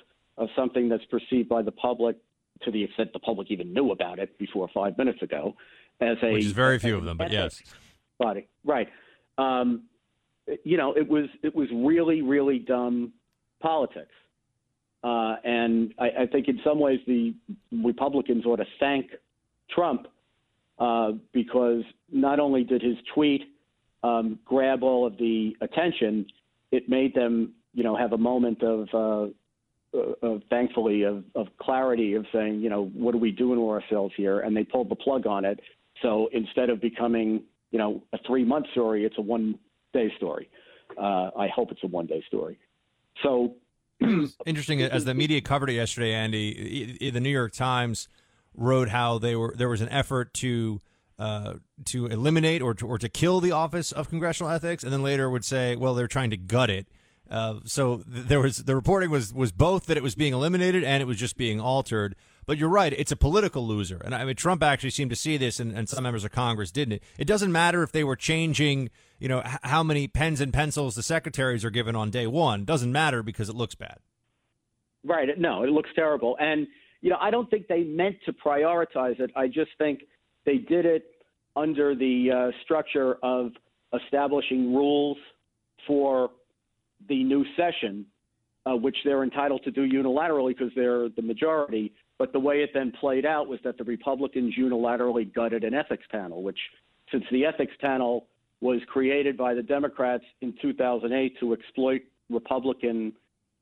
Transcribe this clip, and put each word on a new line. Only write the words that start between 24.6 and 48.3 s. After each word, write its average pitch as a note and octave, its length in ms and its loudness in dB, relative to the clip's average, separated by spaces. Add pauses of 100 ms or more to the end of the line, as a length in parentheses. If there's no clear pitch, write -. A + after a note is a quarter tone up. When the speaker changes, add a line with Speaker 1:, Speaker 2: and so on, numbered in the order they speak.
Speaker 1:
all B2+ 240 4
of G#2 100 -4
the A2+ 440 0
attention, A#2+ 680 0 (460)
it B2+ 160 0
made C3 260 2
them, A#2 380 2 (220)
you A#2+ 80 0
know, A2 140 0
have A2+ 160 0
a A2+ 60 2
moment A#2+ 440 2
of, A2 300 0
uh, G#2+ 400 0 (640)
uh, A#2+ 240 0
of, A2 300 -2
thankfully, A2 540 2
of, G2+ 200 -2 (100)
of G#2+ 120 -4 (120)
clarity, B2 540 0
of G#2+ 180 -2
saying, G#2+ 300 -2
you A2+ 80 -2
know, G2+ 200 -2
"What A#2 260 -2
are A#2 40 0
we A2+ 120 2
doing B2 280 0
to A2+ 120 2
ourselves G2+ 440 -2
here?" G2+ 260 0
And G#2+ 140 0
they G#2+ 80 2
pulled A#2 280 -2
the A2+ 40 -2
plug C3 320 -2
on G2 200 0
it. G#2 120 0 (440)
So A2 320 2
instead A#2+ 340 0
of A2+ 140 0
becoming, A2+ 640 0 (260)
you A#2 80 0
know, G#2+ 240 -2 (100)
a A2 140 -6
three-month B2+ 460 2
story, A2 340 2
it's A2 100 -6
a A2 60 -2
one-day A2 960 -2
story. - 320 -6 (480)
Uh, F#2+ 360 0
I G2+ 140 0
hope A2+ 240 -2
it's - 100 -12
a - 40 -2
one-day E2 400 -4
story. F2 320 -6 (640)
So B2 320 2 (460)
Speaker 2:
It G#3+ 180 4
was D3 260 -2
interesting, D3 380 0
as C3 240 0
the C3 80 0
media D3 260 2
covered C#3 300 0
it B2 40 0
yesterday, A#2 380 -2
Andy, A2 880 -4
i-, C3+ 60 -4
i-, C3+ 40 -4
the A#2+ 100 -2
New C3+ 100 0
York B2+ 240 0
Times B2 520 -2 (480)